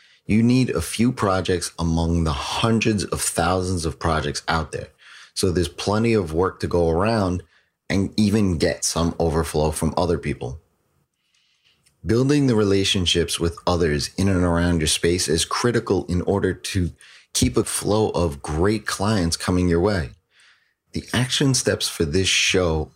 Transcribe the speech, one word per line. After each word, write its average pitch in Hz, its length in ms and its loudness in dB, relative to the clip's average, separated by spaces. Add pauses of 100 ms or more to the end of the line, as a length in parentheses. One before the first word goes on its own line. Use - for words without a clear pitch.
(260)
You 107 160 2
need 123 280 4
a - 120 -2
few 120 300 0
projects 95 640 0
among 82 460 0
the 78 100 0
hundreds 110 680 0
of - 160 -4
thousands 90 640 -2
of 76 140 -6
projects 76 480 -2
out 80 240 -2
there. - 160 -10 (460)
So 95 180 0
there's 82 160 0
plenty 110 460 0
of 90 200 0
work 90 280 -2
to 90 60 -4
go 85 220 2
around 95 540 0 (460)
and 95 280 0
even 101 400 2
get - 280 0
some 82 340 -2
overflow 78 520 0
from 76 260 -4
other 85 200 0
people. 67 440 -8 (1400)
Building 135 420 2
the 120 80 4
relationships 95 840 2
with 82 260 -2
others 82 520 0
in 95 100 2
and 90 160 2
around 85 380 2
your 76 60 0
space 87 420 0
is 82 160 0
critical - 600 0
in 87 160 -2
order 95 300 0
to 87 380 -4 (420)
keep 123 220 0
a 110 80 2
flow 104 460 0
of 73 340 -2
great 98 420 0
clients 95 520 -2
coming 90 320 0
your 85 100 2
way. 92 300 0 (800)
The - 220 -8
action 131 400 0
steps - 340 0
for - 160 -2
this 90 240 0
show 82 680 0